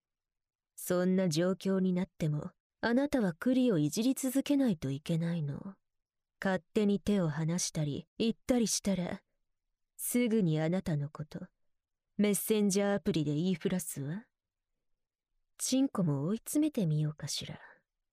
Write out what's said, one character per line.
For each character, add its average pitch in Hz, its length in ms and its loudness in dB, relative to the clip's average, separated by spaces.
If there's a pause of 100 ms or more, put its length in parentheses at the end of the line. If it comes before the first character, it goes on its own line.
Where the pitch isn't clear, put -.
(760)
そ 180 300 0
ん 185 120 4
な 185 120 2
状 170 240 2
況 190 280 -2
に 185 120 0
な 180 120 -2
っ - 20 -8
て - 240 -4
も、 151 200 -4 (300)
あ 233 140 0
な 277 160 2
た 262 100 2
は 180 140 0
ク 254 180 0
リ 254 180 4
を 175 80 4
い 147 120 2
じ 226 120 -2
り 262 120 2
続 269 280 -2
け 285 140 0
な 262 140 2
い 156 80 0
と 135 120 -6
い 139 120 -6
け 165 160 -2
な 170 160 -2
い 165 80 -2
の。 143 320 -8 (680)
勝 185 300 0
手 214 140 4
に 202 120 2
手 208 220 0
を 170 80 2
離 160 300 -2
し - 140 -4
た 156 120 -2
り、 - 320 -6
行 226 180 0
っ - 120 -20
た 247 120 2
り 226 80 2
し - 140 -2
た 196 160 0
ら、 180 240 -6 (800)
す 240 300 0
ぐ 220 120 2
に 156 220 2
あ 160 80 0
な 185 100 0
た 170 160 -2
の 143 140 -4
こ - 160 -12
と、 - 220 -14 (680)
メ 208 140 4
ッ 196 40 2
セ 214 240 0
ン 208 120 4
ジ 196 100 2
ャ 202 140 2
ー - 20 2
ア 190 40 -2
プ 202 120 -2
リ 156 120 0
で 147 100 0
言 170 140 0
い 190 60 2
ふ 180 140 -2
ら 180 120 -2
す - 200 -10
わ。 156 240 -6 (1300)
チ 262 240 0
ン 277 60 4
コ 190 160 -2
も 143 200 0
追 190 100 0
い 226 40 -2
詰 302 300 0
め - 20 -12
て 208 160 -2
み 151 160 2
よ 151 80 0
う - 20 -6
か 151 160 -10
し - 160 -6
ら。 156 160 -12 (520)